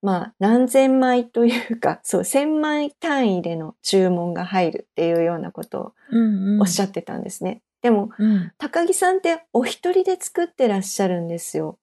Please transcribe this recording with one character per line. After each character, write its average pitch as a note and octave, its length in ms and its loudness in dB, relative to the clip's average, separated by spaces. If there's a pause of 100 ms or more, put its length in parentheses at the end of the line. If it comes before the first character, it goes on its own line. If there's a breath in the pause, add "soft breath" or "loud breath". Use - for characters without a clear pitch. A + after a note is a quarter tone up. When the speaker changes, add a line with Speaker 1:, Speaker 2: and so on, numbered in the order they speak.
Speaker 1:
ま F#3 260 -2
あ、 - 120 -20
何 A#3 300 4
千 C4 300 4
枚 B3 280 2
と A#3 180 2
い A#3+ 280 0
う A#3 60 -8
か、 - 240 -2
そ - 160 -2
う、 F3+ 40 -4
千 D4+ 380 0
枚 D4 300 -2
単 C4+ 460 0
位 F3 40 -4
で E3+ 160 -6
の D#3 240 -10
注 F#3 280 2
文 F3 240 -2
が E3+ 120 -6
入 F3+ 260 0
る - 180 -10
っ - 60 -20
て E3+ 120 0
い E3+ 120 2
う E3 40 2
よ E3+ 120 0
う E3 40 -8
な - 120 -8
こ - 140 -12
と - 140 -10
を - 140 -12 (180 soft breath)
Speaker 2:
う A3+ 60 2
ん G#3 360 2
う G#3 40 2
ん。 G#3 40 4
Speaker 1:
お - 20 6
っ G3 40 2
し F3+ 140 0
ゃ G3 40 2
っ - 20 -6
て - 140 -8
た - 160 -12
ん - 60 -10
で - 60 -10
す - 140 -14
ね。 - 180 -8 (200)
で A#3+ 100 4
も、 G#3+ 260 2
Speaker 2:
う G#3 80 0
ん。 G3 320 0
Speaker 1:
高 E4 280 -2
木 F4+ 80 0
さ F#4 180 0
ん F#4+ 60 0
っ F#4+ 40 -2
て E4 300 -2
お B3+ 140 0
一 - 260 -4
人 F#4 120 2
で F#4+ 160 0
作 - 260 -4
っ - 20 -8
て C4 200 0
ら G3 120 0
っ - 40 -4
し - 200 -6
ゃ F#3+ 40 2
る F3+ 140 -2
ん E3+ 60 -6
で E3+ 100 -6
す - 200 -8
よ。 D#3 260 -6